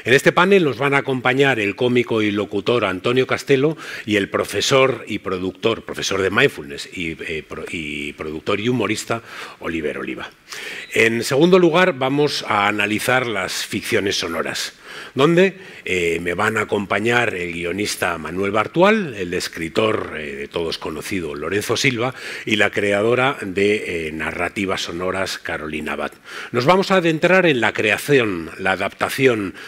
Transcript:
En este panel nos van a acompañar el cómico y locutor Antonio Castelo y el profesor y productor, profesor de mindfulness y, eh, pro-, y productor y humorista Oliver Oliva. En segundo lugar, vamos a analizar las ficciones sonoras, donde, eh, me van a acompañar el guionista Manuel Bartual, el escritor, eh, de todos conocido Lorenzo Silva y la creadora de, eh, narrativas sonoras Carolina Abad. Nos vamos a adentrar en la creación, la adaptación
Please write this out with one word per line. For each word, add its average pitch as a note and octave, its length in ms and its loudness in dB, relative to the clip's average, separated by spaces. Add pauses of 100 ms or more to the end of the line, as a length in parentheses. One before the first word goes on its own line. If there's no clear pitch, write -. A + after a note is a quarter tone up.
En A#2+ 100 6
este D3+ 160 4
panel F#3 320 4
nos A#2+ 160 0
van C#3 160 2
a C#3 40 2
acompañar C3 600 2
el G2+ 160 0
cómico A#2+ 480 2
y G#2+ 80 0
locutor G#2 520 0
Antonio A#2 440 0
Castelo C#3 500 0 (300)
y G#2 80 2
el G2 120 2
profesor A2+ 800 2
y G#2 120 -4
productor, F#2+ 640 -2
profesor F#2+ 400 -4
de F#2+ 80 2
mindfulness E2 600 0
y, E2+ 200 -6
eh, D#2 360 -8
pro-, D#2 220 -12
y D2 440 -8
productor D#2+ 460 -4
y A2 100 -2
humorista A2+ 520 -2 (380)
Oliver D2+ 400 -6
Oliva. C2 320 -10 (600)
En A2+ 300 2
segundo F3 360 6
lugar, F3 340 6
vamos C#3 540 0
a G#2 200 2
analizar G#2+ 600 2
las F#2 380 -4
ficciones G2 520 -2
sonoras, E2 560 -6 (400)
donde, E3+ 440 4 (260)
eh, E2+ 380 0
me F2 120 -4
van G#2+ 240 0
a A2 40 0
acompañar G#2 720 0
el F2 160 -6
guionista F2 640 -4
Manuel F2 340 -4
Bartual, E3+ 640 2
el F2+ 180 -4
escritor, F2+ 840 -2
eh, D2 180 -10
de C#2+ 120 -10
todos E2 300 -4
conocido D#2+ 580 -6
Lorenzo F#2 400 -2
Silva B2 400 0 (300)
y A2 100 0
la G2+ 160 4
creadora A2+ 720 2
de, G2 640 0
eh, D#2 60 -6
narrativas F2 720 -4
sonoras F#2 540 -4
Carolina D#2 560 -6
Abad. D2 200 -6 (400)
Nos A#2+ 120 0
vamos F#3 260 4
a G3 40 6
adentrar F3 500 4
en C#3 140 4
la G#2+ 140 2
creación, G#2 840 2
la F#2+ 140 0
adaptación G2 840 0 (140)